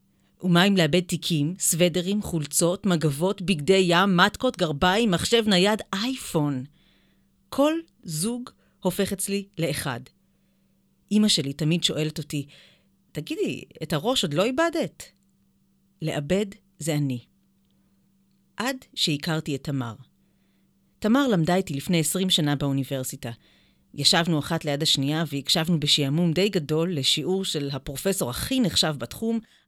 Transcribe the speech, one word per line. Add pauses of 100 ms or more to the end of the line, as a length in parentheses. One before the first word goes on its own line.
(420)
ומה
אם
לאבד
תיקים,
סוודרים,
חולצות,
מגבות,
בגדי
ים,
מתקות,
גרביים,
מחשב
נייד, (120)
אייפון? (840)
כל (300)
זוג (300)
הופך
אצלי (100)
לאחד. (1120)
אמא
שלי
תמיד
שואלת
אותי, (680)
"תגידי, (200)
את
הראש
עוד
לא
איבדת?" (1000)
לאבד (340)
זה
אני. (1400)
עד (100)
שהכרתי
את
תמר. (1040)
תמר
למדה
איתי
לפני
עשרים
שנה
באוניברסיטה. (640)
ישבנו
אחת
ליד
השנייה
והקשבנו
בשעמום
די
גדול
לשיעור
של
הפרופסור
הכי
נחשב
בתחום (280)